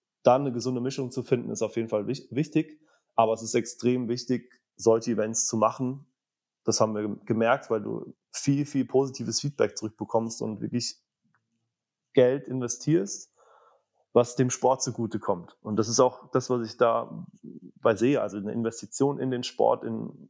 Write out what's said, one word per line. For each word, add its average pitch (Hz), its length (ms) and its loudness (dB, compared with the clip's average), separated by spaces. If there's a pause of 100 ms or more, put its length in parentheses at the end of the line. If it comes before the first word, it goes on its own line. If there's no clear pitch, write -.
(240)
da 127 120 8
eine 139 160 -2
gesunde 120 300 -4
Mischung 131 280 -4
zu 123 120 -6
finden, 117 280 -2
ist 110 120 -6
auf 107 140 -2
jeden 113 120 -2
Fall 104 180 -2
wich-, 131 240 -6
wichtig. 156 480 -4 (380)
Aber 113 160 4
es 113 100 -4
ist 110 120 -4
extrem 120 540 0
wichtig, 120 440 -4 (240)
solche 113 360 4
Events 110 340 -2
zu - 100 -2
machen. 127 500 -2 (580)
Das - 160 0
haben 110 140 2
wir 104 80 -4
gem-, 104 220 -6
gemerkt, 113 460 2
weil 110 100 2
du 110 340 -8 (160)
viel, 143 360 0
viel 135 180 -2
positives 127 560 0
Feedback 123 360 -2
zurückbekommst 113 680 -4
und 110 180 -6
wirklich 117 420 -6 (1080)
Geld 131 340 4
investierst, 147 840 -2 (800)
was 120 240 4
dem 127 140 4
Sport 131 320 2
zugutekommt. 107 800 -4
Und 104 140 -4
das 110 120 2
ist 117 100 0
auch - 320 2
das, 131 200 0
was 117 180 0
ich - 80 -16
da 117 500 0 (160)
bei - 540 -2
sehe, 120 240 2
also 101 160 -4
eine 107 160 -6
Investition 117 640 -2
in 131 140 -2
den 123 100 -2
Sport, 117 400 2
in 113 480 -8